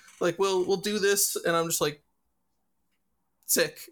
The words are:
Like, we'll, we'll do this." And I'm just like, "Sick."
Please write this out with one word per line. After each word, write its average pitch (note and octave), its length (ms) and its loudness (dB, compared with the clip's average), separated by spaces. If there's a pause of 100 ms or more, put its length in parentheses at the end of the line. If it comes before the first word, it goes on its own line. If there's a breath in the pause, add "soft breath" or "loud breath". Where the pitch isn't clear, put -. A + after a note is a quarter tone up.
(200 loud breath)
Like, F3 180 0
we'll, F#3+ 280 2
we'll F#3+ 120 0
do G#3 200 -2
this." G3+ 380 2
And E3+ 180 0
I'm E3 120 2
just E3 160 -2
like, D3+ 200 -2 (1400)
"Sick." - 340 0 (120)